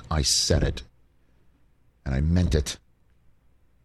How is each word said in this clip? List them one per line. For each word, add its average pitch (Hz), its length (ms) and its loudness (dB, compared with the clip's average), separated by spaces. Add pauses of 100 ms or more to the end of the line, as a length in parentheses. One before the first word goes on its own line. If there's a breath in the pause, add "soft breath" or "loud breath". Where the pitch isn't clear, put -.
(120)
I 78 100 0
said 71 420 0
it, 67 200 -4 (1200)
and 69 80 -4
I 67 80 0
meant 82 320 2
it, - 240 0 (1080)